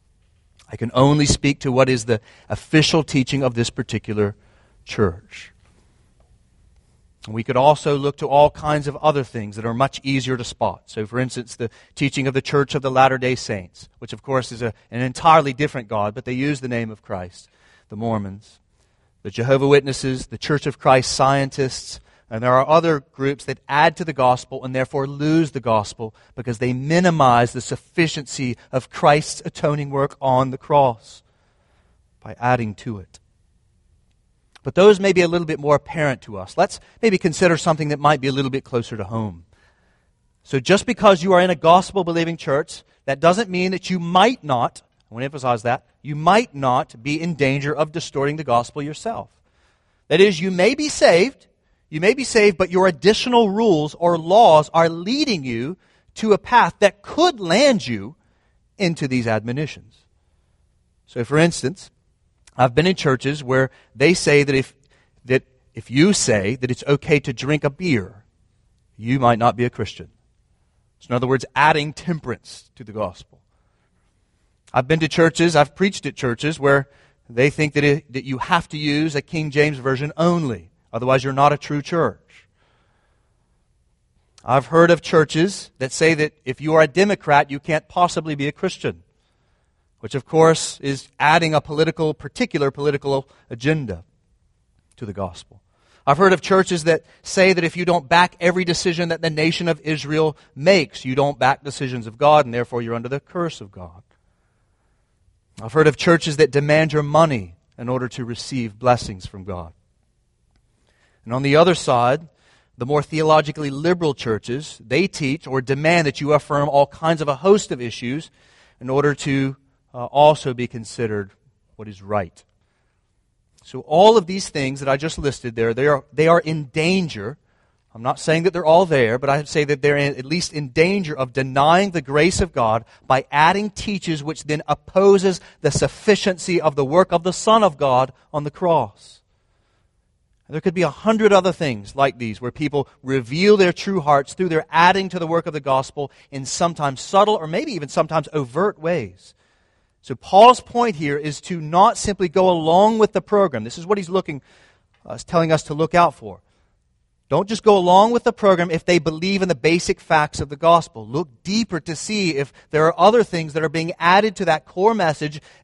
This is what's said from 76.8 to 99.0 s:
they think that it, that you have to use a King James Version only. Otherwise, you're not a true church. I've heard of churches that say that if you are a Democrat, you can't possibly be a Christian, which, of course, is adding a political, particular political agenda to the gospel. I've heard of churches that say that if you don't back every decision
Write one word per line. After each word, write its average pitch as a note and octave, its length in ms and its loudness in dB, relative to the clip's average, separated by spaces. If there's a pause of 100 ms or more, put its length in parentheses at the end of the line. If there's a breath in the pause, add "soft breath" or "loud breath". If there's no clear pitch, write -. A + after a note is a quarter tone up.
they B2 180 2
think D3+ 260 -4
that D3 100 0
it, C#3+ 280 0
that C3 120 -10
you C3 140 -8
have E3+ 320 -2
to D#3+ 60 -12
use D3+ 380 -4
a C#3+ 80 -4
King D#3 300 -8
James D3 260 0
Version C3+ 380 -4
only. D#3 540 -2 (220)
Otherwise, B2+ 320 0
you're C#3 100 -4
not C#3+ 180 4
a C#3+ 60 -2
true D3 240 -8
church. - 640 -6 (1900)
I've B2+ 240 0
heard E3+ 240 4
of E3 120 2
churches E3 760 0
that C3 140 -8
say E3 220 2
that D3+ 180 -2 (120)
if B2+ 160 -8
you D#3 140 -4
are D#3+ 60 6
a D#3 80 4
Democrat, D3+ 600 2
you C#3 100 -8
can't D#3 260 -4
possibly E3 480 -2
be C#3+ 140 -4
a C#3+ 40 -6
Christian, A#2 500 -8 (960)
which, - 140 -14
of C3 100 -6
course, D#3+ 560 2
is C#3 280 -8 (100)
adding D#3 360 2
a C#3+ 60 2
political, D#3 540 -2
particular C#3+ 560 -4
political C#3 580 -4 (220 soft breath)
agenda A#2+ 540 -4 (920)
to - 80 -14
the G#2 80 -12
gospel. F#2 480 -12 (460)
I've C#3+ 120 2
heard F#3+ 140 6
of E3 80 0
churches F#3 440 0
that D#3+ 200 0 (180 soft breath)
say F#3+ 300 2
that E3+ 120 0
if E3 120 -4
you F3 80 -6
don't E3+ 240 -2
back F3 320 2
every F3 240 0
decision E3+ 460 -2